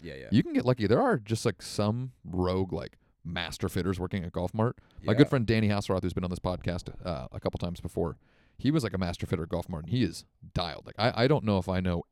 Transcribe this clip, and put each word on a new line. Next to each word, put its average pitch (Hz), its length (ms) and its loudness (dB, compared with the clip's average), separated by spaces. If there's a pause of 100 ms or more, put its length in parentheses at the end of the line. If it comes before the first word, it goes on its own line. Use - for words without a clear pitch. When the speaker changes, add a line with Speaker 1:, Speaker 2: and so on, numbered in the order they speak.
Speaker 1:
Yeah, 80 100 -12
yeah. 65 180 -14
Speaker 2:
You 120 120 6
can 339 100 -6
get 269 120 2
lucky. 120 200 2
There 120 160 6
are 240 160 4
just, 110 280 -2
like, 107 180 -2
some 120 480 -2 (120)
rogue, 90 480 0
like, - 260 -8 (280)
master 85 440 -4
fitters 90 300 0
working 90 240 -4
at 85 100 -8
Golf 87 200 -2
Mart. 110 240 0 (260)
My 107 100 2
good 131 120 10
Speaker 1:
Yeah. - 40 4
Speaker 2:
friend 123 180 2
Danny 110 220 4
Hasselroth, 101 340 2
who's 87 100 0
been 92 120 -2
on 87 40 -2
this 90 100 -4
podcast, 90 540 -4 (120)
uh, 76 260 -6
a - 80 -12
couple - 180 -2
times 87 240 -6
before, 85 360 -4 (400)
he 123 140 0
was, 156 120 2
like, 104 100 -2
a 95 40 -2
master 90 280 -2
fitter 82 180 0
at - 60 -6
Golf 87 200 -2
Mart, 82 160 -8
and 80 80 -10
he 123 100 2
is 82 220 -2 (280)
dialed. 85 320 -6
Like, - 120 -18
I, 113 260 2
I 131 40 6
don't 143 180 2
know 101 120 2
if 90 120 -2
I 92 120 0
know 87 300 0